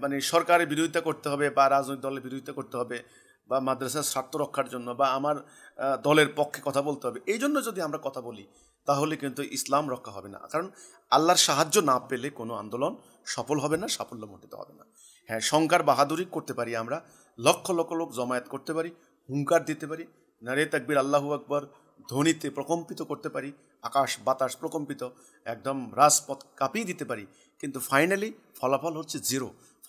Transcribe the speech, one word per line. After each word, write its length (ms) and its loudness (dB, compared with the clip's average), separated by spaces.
মানে 200 -2
সরকারের 460 4
বিরোধিতা 340 0
করতে 280 -4
হবে 220 0
বা 200 6
রাজনৈতিক 320 0
দলের 200 -6
বিরোধিতা 300 -10
করতে 240 -10
হবে 260 -4
বা 140 0
মাদ্রাসার 420 -2
স্বার্থ 340 -4
রক্ষার 320 -2
জন্য 220 -8
বা 180 2
আমার, 300 0
আহ, 580 -6
দলের 300 6
পক্ষে 280 -2
কথা 180 0
বলতে 240 -4
হবে, 200 -6
এই 120 0
জন্য 260 0
যদি 160 -6
আমরা 220 -4
কথা 180 -8
বলি, 260 -14
তাহলে 300 2
কিন্তু 260 -6
ইসলাম 480 -2
রক্ষা 220 -8
হবে 160 -12
না। 100 -14
কারণ 320 -6
আল্লাহর 280 6
সাহায্য 420 4
না 200 4
পেলে 300 -6
কোনো 240 -10
আন্দোলন 420 -4
সফল 360 -2
হবে 160 0
না, 120 -4
সাফল্যমণ্ডিত 680 -10
হবে 200 -14
না। 100 -20
হ্যাঁ, 120 -4
শঙ্কার 420 4
বাহাদুরি 420 4
করতে 300 -8
পারি 220 -4
আমরা, 280 -6
লক্ষ 320 2
লক্ষ 220 0
লোক 220 -6
জমায়েত 340 -4
করতে 240 -10
পারি, 180 -4
হুঙ্কার 340 2
দিতে 220 -6
পারি, 200 -10
নারে 240 0
তাকবীর, 320 0
আল্লাহু 340 2
আকবার 300 -2
ধ্বনিতে 420 2
প্রকম্পিত 520 -4
করতে 260 -8
পারি, 240 -8
আকাশ 420 0
বাতাস 320 0
প্রকম্পিত, 520 -6
একদম 500 -6
রাজপথ 500 4
কাঁপিয়ে 280 -2
দিতে 200 -6
পারি, 220 -8
কিন্তু 220 -8
finally 500 4
ফলাফল 380 0
হচ্ছে 200 -8
জিরো, 360 -4